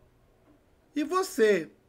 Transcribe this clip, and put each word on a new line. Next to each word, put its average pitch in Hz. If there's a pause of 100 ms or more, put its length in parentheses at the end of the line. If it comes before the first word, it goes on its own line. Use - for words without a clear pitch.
(960)
E 294
você? 233 (200)